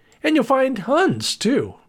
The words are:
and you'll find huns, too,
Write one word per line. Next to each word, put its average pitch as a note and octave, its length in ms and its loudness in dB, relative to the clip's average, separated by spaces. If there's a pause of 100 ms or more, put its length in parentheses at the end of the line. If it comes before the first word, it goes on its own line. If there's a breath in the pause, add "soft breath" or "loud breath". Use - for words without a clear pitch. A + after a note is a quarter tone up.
(240 soft breath)
and D#4 120 2
you'll C4+ 100 2
find C4 340 0
huns, B3 560 0
too, G3+ 400 -2 (140)